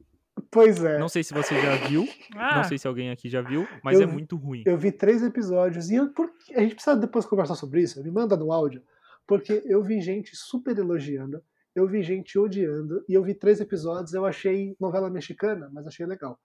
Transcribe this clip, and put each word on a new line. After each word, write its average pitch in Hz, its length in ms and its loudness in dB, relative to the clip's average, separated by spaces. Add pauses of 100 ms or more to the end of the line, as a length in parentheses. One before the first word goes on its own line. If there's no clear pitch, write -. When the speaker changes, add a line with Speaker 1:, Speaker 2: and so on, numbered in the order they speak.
(520)
Speaker 1:
Pois 220 320 8
é. 156 160 2
Speaker 2:
Não 156 100 0
sei 170 140 0
se 151 100 -12
você 147 280 0
já 139 140 2 (120)
viu, 160 200 2 (280)
Speaker 3:
Ah. 262 220 0
Speaker 2:
não 247 80 2
sei 165 120 -2
se 135 100 -8
alguém 127 220 -4
aqui 123 200 -10
já 127 120 -2
viu, 135 240 -2 (160)
mas 139 160 2
Speaker 1:
Eu 196 60 10
Speaker 2:
é - 20 2
Speaker 1:
vi, 165 60 -2
Speaker 2:
muito 156 240 -8
ruim. 135 300 -8
Speaker 1:
eu 175 120 4
vi 180 140 0
três 220 320 4
episódios 180 680 0
e 214 60 2
eu, 277 180 2
por, 330 160 -2 (240)
a 247 80 2
gente 220 140 2
precisa 294 200 2
depois 226 300 0
conversar 180 300 0
sobre 147 260 -2
isso, 165 220 -2
me 160 80 -8
manda 202 240 0
no 156 160 0
áudio, 151 320 0 (420)
porque 202 400 0
eu 208 160 4
vi 208 200 0
gente 190 340 -6
super 247 420 -6
elogiando, 147 640 -4 (320)
eu 185 140 2
vi 196 160 0
gente 185 360 -6
odiando, 170 680 -2
e 185 60 0
eu 190 100 6
vi 190 100 -2
três 202 280 4
episódios, 175 520 -6
eu 190 120 -2
achei 196 540 -2
novela 190 300 -2
mexicana, 180 640 -6
mas 147 140 -14
achei 170 180 -10
legal. 160 400 -10